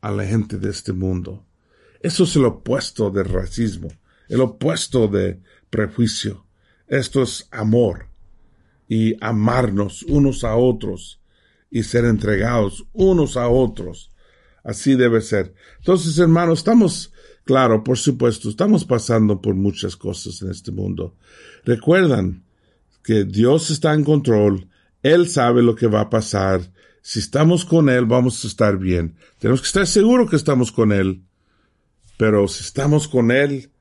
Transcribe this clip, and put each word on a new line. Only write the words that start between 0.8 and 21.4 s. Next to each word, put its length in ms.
mundo. 540
Eso 240
es 100
el 80
opuesto 680
del 140
racismo, 640
el 140
opuesto 680
de 320
prejuicio. 760
Esto 360
es 280
amor 580
y 340
amarnos 800
unos 400
a 140
otros 640
y 120
ser 200
entregados 880
unos 460
a 100
otros. 640
Así 340
debe 260
ser. 320
Entonces, 420
hermanos, 400
estamos, 540
claro, 360
por 160
supuesto, 520
estamos 340
pasando 580
por 140
muchas 400
cosas 460
en 100
este 200
mundo. 440